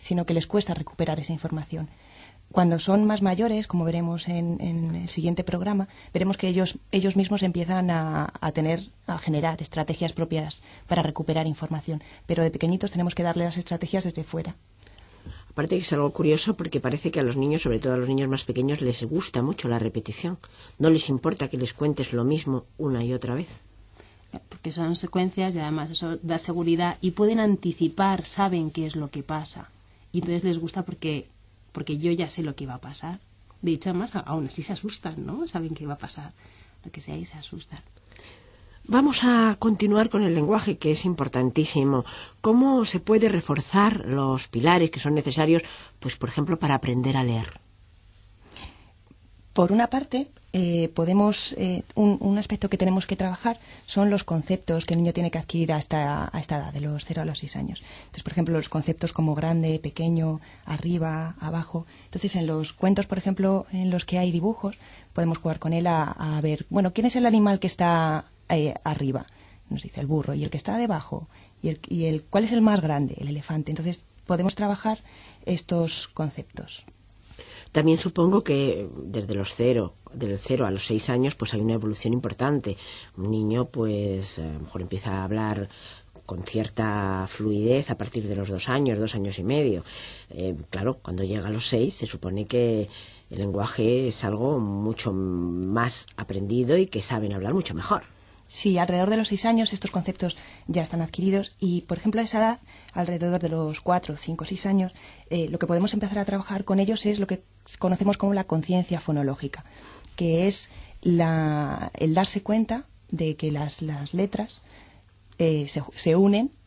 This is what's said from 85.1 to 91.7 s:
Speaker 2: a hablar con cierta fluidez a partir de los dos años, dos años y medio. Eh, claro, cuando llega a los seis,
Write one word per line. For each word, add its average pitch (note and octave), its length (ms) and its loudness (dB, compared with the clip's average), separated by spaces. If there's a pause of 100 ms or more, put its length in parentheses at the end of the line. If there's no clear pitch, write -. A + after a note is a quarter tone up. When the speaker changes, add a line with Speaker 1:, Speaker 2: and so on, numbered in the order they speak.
Speaker 2:
a F#2+ 100 -4
hablar G#2 460 -4 (560)
con F2+ 180 -8
cierta G#2 840 -2
fluidez G#2+ 640 0
a B2 80 -2
partir G#2+ 300 -6
de G2 80 -2
los G2 140 -4
dos F#2 180 -4
años, B2+ 320 2
dos A2 160 -2
años G2 240 -4
y F2 60 -6
medio. A#2+ 400 0 (460)
Eh, F2+ 260 -4 (120)
claro, G2+ 320 -2
cuando F#2 220 -4
llega F#2+ 240 -4
a G#2+ 40 -4
los A2 180 -4
seis, B2+ 240 2